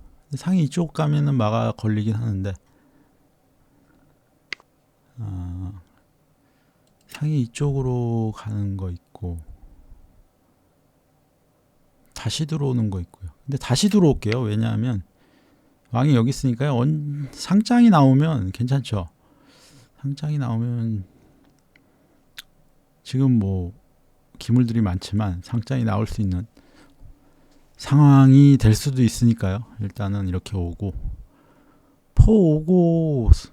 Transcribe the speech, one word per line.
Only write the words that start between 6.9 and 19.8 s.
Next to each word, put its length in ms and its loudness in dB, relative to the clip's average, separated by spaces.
상이 360 -4
이쪽으로 920 -4
가는 400 -6
거 160 -8
있고 480 -12
다시 320 -8
들어오는 440 -4
거 100 -6
있고요. 300 -14
근데 120 -6
다시 320 0
들어올게요. 520 2
왜냐하면 600 -2
왕이 240 2
여기 140 2
있으니까요. 460 -2
언-, 560 -2
상장이 580 4
나오면 640 4
괜찮죠. 560 -4